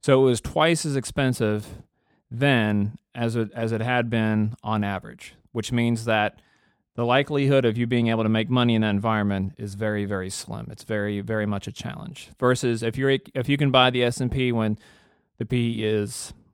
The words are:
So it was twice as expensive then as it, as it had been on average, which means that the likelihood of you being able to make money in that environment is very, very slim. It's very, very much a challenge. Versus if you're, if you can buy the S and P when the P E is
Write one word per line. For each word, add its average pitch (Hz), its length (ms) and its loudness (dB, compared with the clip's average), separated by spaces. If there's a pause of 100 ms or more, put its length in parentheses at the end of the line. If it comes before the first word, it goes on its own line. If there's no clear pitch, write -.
So 135 200 6
it 135 40 6
was 123 160 4
twice 160 440 0
as 143 100 -2
expensive 120 880 -2 (480)
then 113 680 2 (160)
as 117 220 -2
it, 113 180 -2
as 113 180 -2
it 110 100 -2
had 123 280 0
been 110 540 0
on 107 200 -2
average, - 520 -8 (160)
which 117 200 -6
means 117 340 0
that 107 360 0 (540)
the 120 100 -2
likelihood 139 600 2
of 113 120 2
you 120 80 0
being 120 220 2
able 113 160 2
to 107 60 2
make 110 200 0
money 123 240 4
in 110 80 4
that 107 100 2
environment 101 680 0
is 101 180 -10
very, 104 300 -2
very 98 240 -6
slim. 107 420 -10
It's - 120 -18
very, 104 360 -4
very 107 260 -4
much 101 220 -4
a - 40 -10
challenge. - 580 -14 (100)
Versus 123 440 0
if 113 140 -4
you're, 135 200 2 (160)
if 131 160 -4
you 143 80 2
can 143 120 2
buy 127 200 6
the 123 140 0
S 120 180 0
and 123 100 0
P 127 200 0
when 110 280 0 (580)
the 117 80 -6
P 117 360 -2
E - 40 -4
is 107 480 -2 (200)